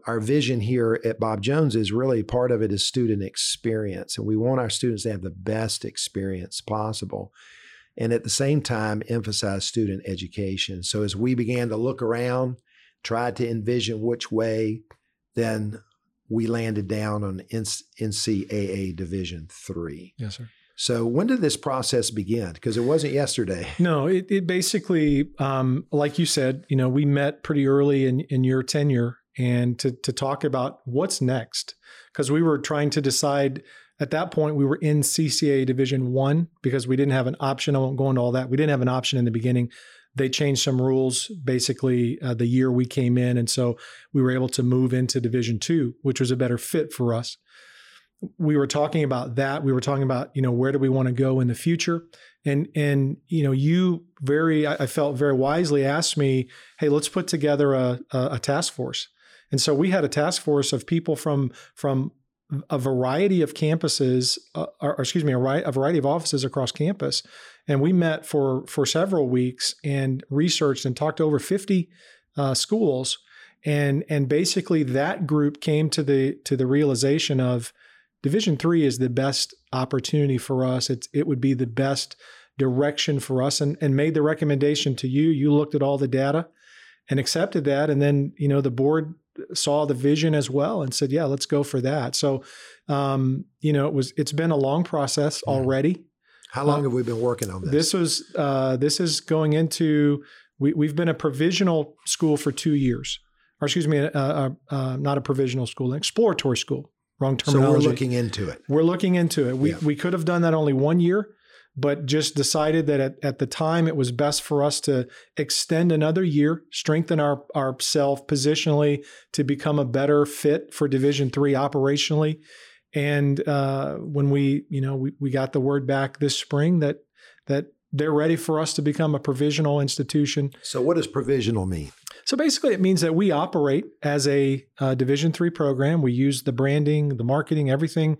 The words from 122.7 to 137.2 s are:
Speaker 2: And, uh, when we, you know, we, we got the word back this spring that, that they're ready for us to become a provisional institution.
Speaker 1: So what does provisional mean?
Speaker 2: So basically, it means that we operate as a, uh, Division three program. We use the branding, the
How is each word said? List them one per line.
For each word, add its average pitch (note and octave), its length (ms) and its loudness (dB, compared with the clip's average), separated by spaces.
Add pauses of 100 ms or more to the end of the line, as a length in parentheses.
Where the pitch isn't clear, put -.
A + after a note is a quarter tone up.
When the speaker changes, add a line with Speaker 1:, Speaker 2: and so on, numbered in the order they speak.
Speaker 2:
And, C#3+ 400 2 (120)
uh, C3+ 480 -2
when C#3+ 340 -2
we, C#3 400 2
you C3+ 100 -4
know, C3+ 160 -2
we, C3+ 240 -4
we C#3 120 -2
got C3 200 0
the D3 80 0
word C3+ 280 0
back C3+ 320 -2
this C#3+ 180 0
spring D#3 440 0
that, D3 160 0 (500)
that C#3+ 260 -4 (180)
they're D3+ 220 0
ready D#3 220 2
for D#3+ 240 -2
us D#3 160 -2
to D3+ 80 -2
become D3+ 320 0
a C3+ 40 -2
provisional D3 600 0
institution. C#3+ 720 0 (100)
Speaker 1:
So - 180 -6
what D3 180 2
does D#3+ 100 0
provisional A#2 580 0
mean? D#2+ 260 -6 (340)
Speaker 2:
So C#4 120 0
basically, C#4+ 360 2
it F#3+ 60 0
means F#3 220 4
that E3 140 2
we F#3+ 160 4
operate D3 540 2 (180)
as C#3+ 240 0
a, C#3 360 2 (160)
uh, C3+ 140 0
Division C#3 380 2
three E3+ 180 0
program. D3 540 2
We B2 100 2
use C3 300 0
the C#3+ 80 -2
branding, C#3+ 640 2
the A#2 60 -4